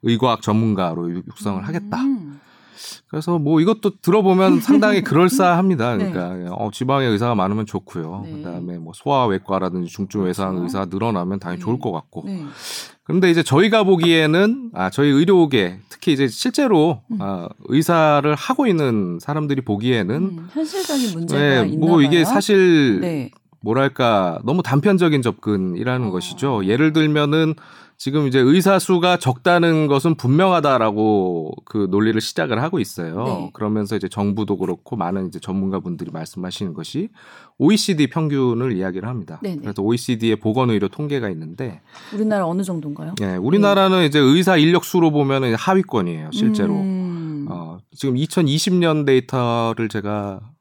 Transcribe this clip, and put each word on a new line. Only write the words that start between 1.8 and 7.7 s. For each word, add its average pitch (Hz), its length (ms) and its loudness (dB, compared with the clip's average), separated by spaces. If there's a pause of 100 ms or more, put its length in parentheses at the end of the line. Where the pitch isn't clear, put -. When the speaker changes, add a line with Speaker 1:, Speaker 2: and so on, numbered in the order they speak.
Speaker 1:
그래서 160 300 -2
뭐 151 200 2
이것도 202 420 0
들어보면 190 600 4
상당히 214 400 4
Speaker 2:
<laughs> - 20 -4
Speaker 1:
그럴싸합니다. 175 920 2
Speaker 2:
네. 190 140 -2
Speaker 1:
그러니까, 90 440 -8
어, 107 160 -4
지방에 135 360 -2
의사가 117 280 0
많으면 104 300 0
좋고요. 92 600 -10